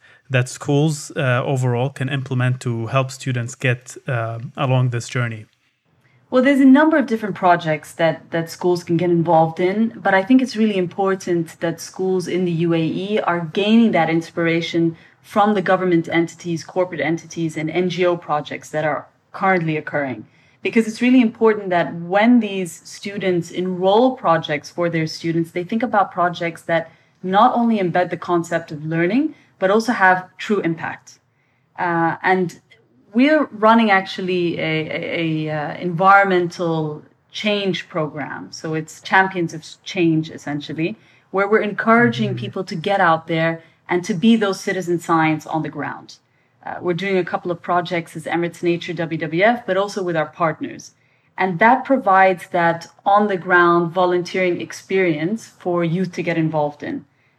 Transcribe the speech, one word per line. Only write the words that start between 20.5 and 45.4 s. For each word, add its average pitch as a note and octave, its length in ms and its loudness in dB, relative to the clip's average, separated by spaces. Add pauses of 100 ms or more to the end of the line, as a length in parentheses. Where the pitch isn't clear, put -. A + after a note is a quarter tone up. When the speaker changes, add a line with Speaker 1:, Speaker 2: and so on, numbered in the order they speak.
Speaker 2:
Because A3 240 0
it's - 140 -10
really B3+ 200 6
important A3 480 2
that E3+ 240 0
when G3+ 460 4
these G3 440 -4
students F#3+ 680 -4
enroll F#3+ 640 2
projects D#3 540 -2
for F3 180 -2
their E3 160 -2
students, E3 460 -4
they F3+ 120 -6
think A3+ 200 -4
about G#3 280 0
projects E3+ 520 -4
that E3 280 -2 (300)
not G3+ 340 4
only A#3 220 2
embed F3+ 320 0
the E3+ 80 -6
concept E3+ 540 -4
of D3+ 120 -12
learning, F3+ 520 0 (220)
but F#3+ 140 2
also A3+ 220 2
have F#3 340 2 (100)
true G3+ 220 -2
impact. - 600 -6 (600)
Uh, E3+ 440 0
and F#3 360 0 (540)
we're C#4+ 320 4
running A3 440 4
actually F#3 680 -2
a, - 20 -6
a, D#3 840 -4
a, - 20 -6
uh, D3+ 260 -6
environmental F3 1300 2 (300)
change G3+ 560 -4
program. D3+ 640 -8
So D#3+ 220 -8
it's D#3 260 -8
Champions F#3 540 0
of D#3+ 120 -14 (200)
Change, D#3+ 440 0
essentially, D3+ 680 -8 (340)
where G3 160 0
we're G#3+ 140 4
encouraging A3 680 2
Speaker 1:
Mm-hmm. F#3+ 80 -6
Speaker 2:
people F#3+ 260 -8
to G3 100 -8
get G3 240 0
out D#3+ 280 2
there E3 360 -2 (240)
and F3 160 -2
to G#3 100 -4
be A3+ 220 4
those G3 240 0
citizen F3 400 -4
science D#3+ 480 0